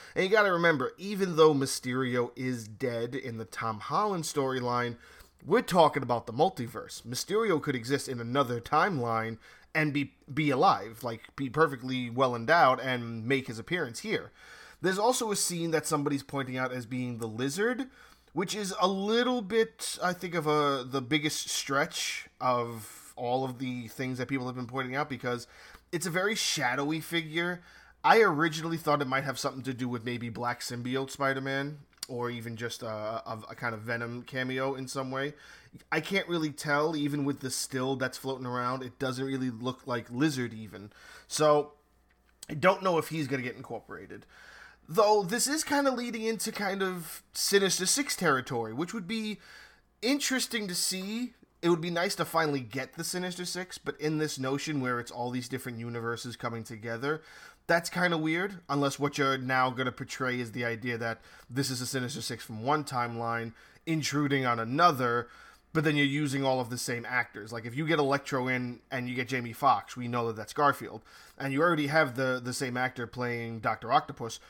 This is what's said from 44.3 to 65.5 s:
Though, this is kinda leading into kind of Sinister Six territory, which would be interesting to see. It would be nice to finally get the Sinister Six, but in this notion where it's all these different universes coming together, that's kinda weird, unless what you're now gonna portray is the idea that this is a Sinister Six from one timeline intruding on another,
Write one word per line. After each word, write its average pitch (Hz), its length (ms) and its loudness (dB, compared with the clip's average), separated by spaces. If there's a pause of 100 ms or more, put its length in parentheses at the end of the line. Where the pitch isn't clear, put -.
Though, 208 340 6
this 220 240 0
is 302 180 0
kinda 285 260 2
leading 233 320 -2
into 220 280 -2
kind 196 320 -2
of 185 400 -4 (120)
Sinister 190 500 2
Six - 320 0
territory, 127 560 0
which 165 220 -4
would 196 120 -8
be 214 320 -4 (640)
interesting 240 680 0
to 180 60 -4
see. 202 600 -4 (260)
It 170 80 2
would 170 140 6
be 175 80 -2
nice 175 240 0
to 165 100 -2
finally 151 360 2
get 127 340 -8
the 165 100 -6
Sinister 180 400 -4
Six, 180 320 -8
but - 240 -6
in 156 160 0
this 151 220 -2
notion 139 420 -2
where 127 180 0
it's 117 120 -8
all 123 200 -6
these 123 200 -6
different 120 280 -8
universes 117 560 -6
coming 117 300 -8
together, 117 560 -4 (460)
that's 170 240 2
kinda 180 260 2
weird, 170 440 -2 (100)
unless 139 280 2
what 143 200 0
you're 135 180 4
now 131 320 2
gonna 127 240 -2
portray 123 480 -4
is 113 120 -6
the 120 120 -4
idea 117 320 -2
that 113 240 -4 (300)
this 135 180 0
is 127 140 -4
a 120 40 -4
Sinister 123 360 -4
Six - 200 -6
from 110 200 -10
one 143 220 2
timeline 117 680 -2 (320)
intruding 143 600 2
on 120 120 4
another, 120 720 4 (460)